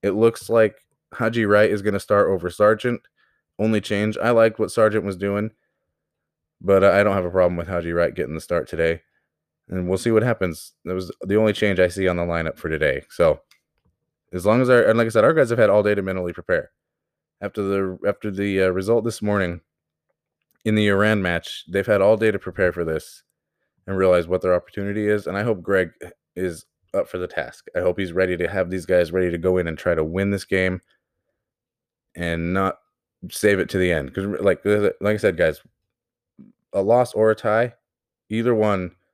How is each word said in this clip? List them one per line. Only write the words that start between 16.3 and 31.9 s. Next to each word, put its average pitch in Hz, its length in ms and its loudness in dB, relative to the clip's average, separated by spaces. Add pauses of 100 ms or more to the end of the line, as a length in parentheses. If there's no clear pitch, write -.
prepare. 85 380 -4 (680)
After 101 220 -6
the, 98 420 -2
after 101 240 -4
the, 98 340 -2
uh, 92 60 2
result 101 360 0
this 117 160 -6
morning 95 400 -2 (1040)
in 107 100 0
the 107 120 2
Iran 104 340 2
match, 87 460 -4
they've 98 180 -2
had 104 160 2
all 107 160 4
day 110 140 2
to 101 80 -4
prepare 90 320 -2
for 87 120 -6
this 80 400 -8 (640)
and 98 100 -6
realize 90 300 2
what 90 140 -2
their 92 120 0
opportunity 101 540 -4
is. 104 200 -2
And 95 100 -6
I 101 60 -4
hope 110 180 -2
Greg 92 300 0 (440)
is 87 300 -6 (280)
up 98 140 -2
for - 100 -10
the 90 100 -6
task. - 480 -10
I 87 40 -4
hope 90 180 -2
he's 92 160 -6
ready 90 240 0
to 85 100 -2
have 90 220 -4
these 90 160 -8
guys 87 260 2
ready 90 200 0
to 85 60 -6
go 92 200 0
in 87 100 -2
and 80 100 -8
try 87 180 -2
to 78 80 0
win 92 280 -2
this 95 140 -4
game 92 360 -2 (1300)